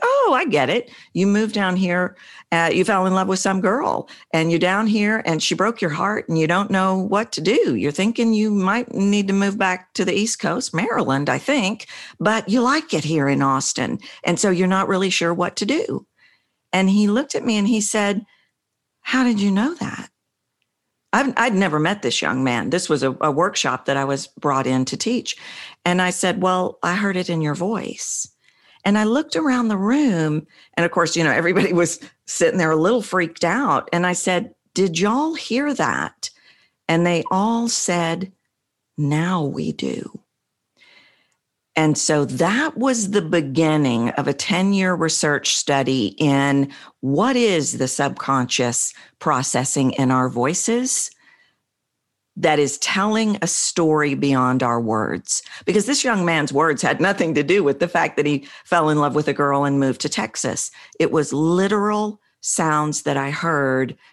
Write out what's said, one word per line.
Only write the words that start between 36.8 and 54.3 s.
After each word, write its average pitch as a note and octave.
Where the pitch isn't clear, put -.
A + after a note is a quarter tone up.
And E3+
they E3+
all A3+
said, F3
"Now D#3
we -
do." -
And D#3
so D3+
that G#3
was A#3
the G#3
beginning D3+
of C#3
a C#3+
ten-year F#3+
research D#3
study C3
in C#3
what F#3
is E3
the C3
subconscious B2+
processing C3
in C3
our B2+
voices F#3
that D3+
is C#3+
telling G#3+
a E3+
story D3+
beyond C3